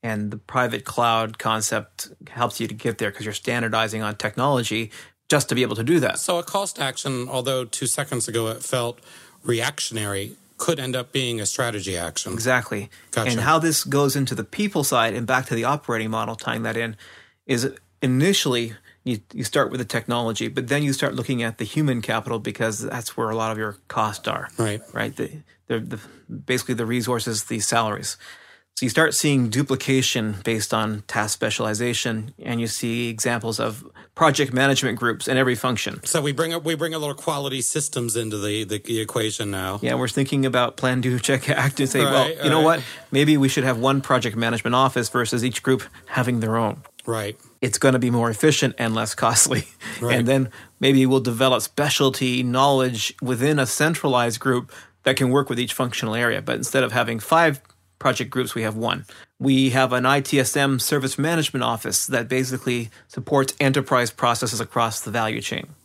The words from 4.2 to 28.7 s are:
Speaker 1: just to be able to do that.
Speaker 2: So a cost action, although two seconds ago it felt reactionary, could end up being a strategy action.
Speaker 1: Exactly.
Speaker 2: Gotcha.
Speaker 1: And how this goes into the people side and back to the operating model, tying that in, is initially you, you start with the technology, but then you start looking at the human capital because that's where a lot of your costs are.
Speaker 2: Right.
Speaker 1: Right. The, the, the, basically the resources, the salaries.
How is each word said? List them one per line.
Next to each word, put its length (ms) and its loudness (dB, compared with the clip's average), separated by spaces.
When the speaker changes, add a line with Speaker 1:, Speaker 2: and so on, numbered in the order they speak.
Speaker 1:
just 220 2
to 60 0
be 80 2
able 120 -2
to 80 -4
do 160 4
that. 200 0
Speaker 2:
So 180 -2
a 60 -4
cost 360 -4
action, 480 -4
although 380 -2
two 220 -6
seconds 400 -2
ago 200 -2
it 160 -6
felt 360 -4
reactionary, 920 -2
could 220 -2
end 160 -4
up 160 -6
being 300 -2
a 60 -4
strategy 500 -2
action. 340 -6
Speaker 1:
Exactly. 580 -2
Speaker 2:
Gotcha. 200 0
Speaker 1:
And 100 0
how 160 4
this 260 2
goes 320 2
into 200 0
the 80 -6
people 400 -2
side 320 2
and 100 -4
back 220 0
to 80 -4
the 100 0
operating 460 -2
model, 240 -4
tying 260 -6
that 160 -4
in, 180 -4
is 220 0
initially 720 2
you, 160 -2
you 100 -6
start 280 0
with 80 -4
the 60 -4
technology, 640 -2
but 200 -4
then 160 0
you 100 2
start 220 -2
looking 260 -2
at 160 -4
the 80 -6
human 380 0
capital 360 -2
because 400 -2
that's 380 -8
where 140 0
a 40 -2
lot 160 -2
of 60 -4
your 200 -6
costs 400 -2
are. 300 -4
Speaker 2:
Right. 240 -2
Speaker 1:
Right. 220 -4
The, 260 -8
the, 140 -2
the, 200 -8
basically 420 -2
the 100 -2
resources, 600 -2
the 140 -6
salaries. 560 -2